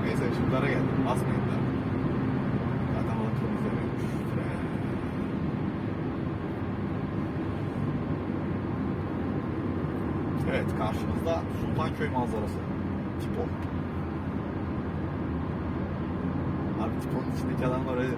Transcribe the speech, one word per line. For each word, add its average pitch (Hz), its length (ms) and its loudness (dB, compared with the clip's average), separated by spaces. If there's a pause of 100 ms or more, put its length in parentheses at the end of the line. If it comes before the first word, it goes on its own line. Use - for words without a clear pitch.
Neyse 131 180 2 (100)
ışıklara 131 360 4
geldim, 135 380 4
basmayın - 440 2
da. - 60 2 (1400)
Zaten - 280 2
o 110 40 2 (120)
kırmızı 104 300 0
yanıyormuş. - 360 0 (4000)
Evet, - 160 2 (120)
karşımızda - 560 0 (260)
Sultanköy - 480 0
manzarası. 113 500 0 (600)
Tipo. - 200 0 (3500)
Abi - 180 0
Tipo'nun 127 360 -2
içindeki 131 300 0
adamlar 127 300 0
öyle 127 220 2